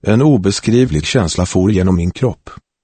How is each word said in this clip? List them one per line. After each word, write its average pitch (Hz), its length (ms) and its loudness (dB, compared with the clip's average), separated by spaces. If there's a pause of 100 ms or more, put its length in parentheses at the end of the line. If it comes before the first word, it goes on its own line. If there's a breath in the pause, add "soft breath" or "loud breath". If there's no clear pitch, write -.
En 110 180 2
obeskrivlig 110 840 0
känsla 90 400 -2
for 95 260 0
genom 92 240 0
min 87 160 -2
kropp. - 380 -6 (340)